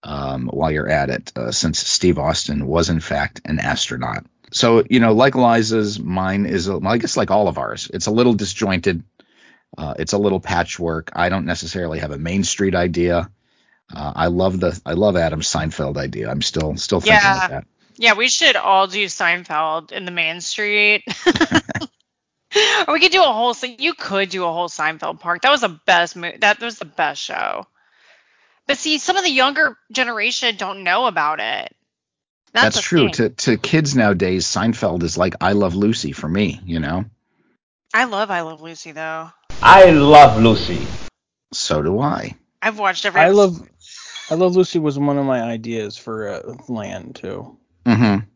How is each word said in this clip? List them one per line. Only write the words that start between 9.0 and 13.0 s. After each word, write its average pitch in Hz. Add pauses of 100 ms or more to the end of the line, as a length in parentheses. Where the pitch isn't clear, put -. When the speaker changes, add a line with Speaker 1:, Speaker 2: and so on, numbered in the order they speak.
Speaker 1:
Uh, 76
it's 80
a 101
little 95
patchwork. 85
I 87
don't 92
necessarily 82
have 78
a 71
Main 90
Street 95
idea. 87 (600)